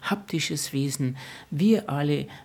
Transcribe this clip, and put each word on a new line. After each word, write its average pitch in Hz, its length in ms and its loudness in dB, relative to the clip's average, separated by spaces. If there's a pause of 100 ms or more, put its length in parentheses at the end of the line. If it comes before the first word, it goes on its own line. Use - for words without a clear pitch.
haptisches - 720 -4
Wesen. 135 440 0 (340)
Wir 202 380 4
alle, 143 380 0 (180)